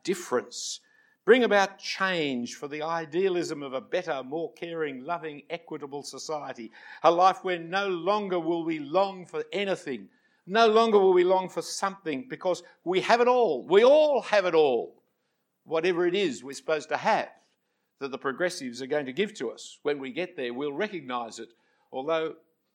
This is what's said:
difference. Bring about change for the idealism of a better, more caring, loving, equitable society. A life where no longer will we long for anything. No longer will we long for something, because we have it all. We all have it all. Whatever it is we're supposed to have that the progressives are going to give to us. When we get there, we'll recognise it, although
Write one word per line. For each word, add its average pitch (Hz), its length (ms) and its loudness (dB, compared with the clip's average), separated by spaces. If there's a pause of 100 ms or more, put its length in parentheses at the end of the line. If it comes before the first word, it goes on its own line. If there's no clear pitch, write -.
difference. - 760 -6 (440)
Bring 240 200 8
about 196 340 2
change 147 800 -2
for 147 120 -12
the 151 140 -8
idealism 165 800 -2
of 135 100 -10
a 131 80 -4
better, 151 420 -6
more 151 300 -8
caring, 156 520 -8
loving, 156 440 -8
equitable 147 540 -10
society. 135 680 -12 (320)
A 160 80 6
life 180 320 4
where 180 160 -2
no 185 300 -4
longer 185 500 -2
will 165 260 -2
we 160 140 -4
long 185 480 -2
for 156 260 -8
anything. 160 560 -6 (380)
No 220 200 4
longer 220 320 6
will 190 140 6
we 180 120 6
long 185 240 2
for - 140 -8
something, 160 680 -6
because 170 340 -4 (220)
we 175 180 0
have 233 180 4
it 240 80 2
all. 233 380 2
We 196 180 6
all 285 380 6
have 202 220 2
it 175 100 0
all. 135 480 2 (640)
Whatever 170 420 0
it 175 80 0
is 156 300 -2
we're 139 80 -12
supposed - 380 -4
to 151 80 -2
have 185 300 0 (720)
that 139 100 -8
the 127 80 -6
progressives 135 640 -4
are 135 60 -8
going 147 180 -2
to 127 80 -10
give 202 220 -4
to 117 160 -6
us. - 320 -16
When 147 160 -2
we 131 120 -10
get 180 240 -8
there, 120 200 -6
we'll 143 180 -6
recognise 135 640 -8
it, - 120 -16 (420)
although 156 440 -4 (380)